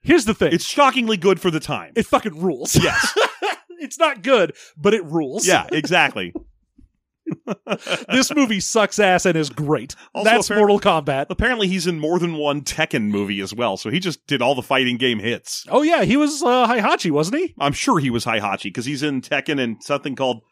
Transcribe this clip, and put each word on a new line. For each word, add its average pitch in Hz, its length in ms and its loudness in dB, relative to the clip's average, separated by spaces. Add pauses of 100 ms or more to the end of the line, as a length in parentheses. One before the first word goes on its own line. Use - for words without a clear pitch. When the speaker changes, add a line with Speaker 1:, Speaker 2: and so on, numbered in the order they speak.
Speaker 1:
here's 302 240 4
the 214 80 0
thing. 160 180 2
Speaker 2:
It's 165 140 0
shockingly 247 520 2
good 175 220 2
for 185 120 0
the 156 100 -2
time. 95 340 -8
Speaker 1:
It 233 120 0
fucking 170 340 -2
rules. 156 340 -2
Speaker 2:
Yes. - 420 2
Speaker 1:
<laughs> 453 100 2 (500)
It's 311 220 -12
not 277 240 0
good, 214 320 4 (220)
but 196 160 4
it 208 120 0
rules. 156 400 -2
Speaker 2:
Yeah, 160 260 4
exactly. 151 680 0
<laughs> - 60 -14 (1700)
Speaker 1:
This 254 240 0
movie 233 260 0
sucks 208 400 0
ass 185 260 4
and 175 120 4
is 151 120 -2
great. 143 460 -4 (180)
Speaker 2:
Also, 208 160 0
Speaker 1:
That's 226 200 2
Speaker 2:
appar-, 208 80 0
Speaker 1:
Mortal 208 220 6
Kombat. 151 500 0
Speaker 2:
apparently 214 380 0
he's 180 200 -2
in 170 120 -2
more 165 200 0
than 170 160 -2
one 147 260 -2
Tekken 135 480 -2
movie 101 320 -2
as 95 120 -8
well, 107 240 -2
so - 120 -8
he 147 100 -2
just 180 280 -8
did 135 140 -2
all 131 140 2
the 123 80 -6
fighting 127 340 0
game 120 220 0
hits. - 500 -6
Speaker 1:
Oh, 262 120 4
yeah, 302 220 2
he 214 140 2
was, 294 240 0
uh, 247 260 2
Heihachi, 240 440 0
wasn't 156 260 0
he? 339 220 -4
Speaker 2:
I'm 143 140 0
sure 214 260 2
he 139 100 0
was 117 160 -2
Heihachi, 101 480 -2
'cause 117 120 -6
he's 139 180 -4
in 139 180 -2
Tekken 143 400 -2
and 113 220 -4
something 139 320 -4
called 127 260 -2 (100)